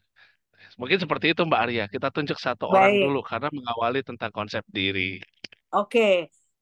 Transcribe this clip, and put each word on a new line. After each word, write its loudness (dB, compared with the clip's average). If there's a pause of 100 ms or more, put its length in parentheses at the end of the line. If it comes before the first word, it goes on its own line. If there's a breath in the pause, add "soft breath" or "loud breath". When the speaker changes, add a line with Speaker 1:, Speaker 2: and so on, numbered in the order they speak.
(760 loud breath)
Speaker 1:
Mungkin -2
seperti 0
itu, 0
Mbak 2
Arya. 0
Kita -4
tunjuk -4
satu -4
orang 6
Speaker 2:
Baik. 2
Speaker 1:
dulu 0
karena -4
mengawali -2
tentang -8
konsep -6
diri. -2 (560)
Speaker 2:
Oke. 2 (320)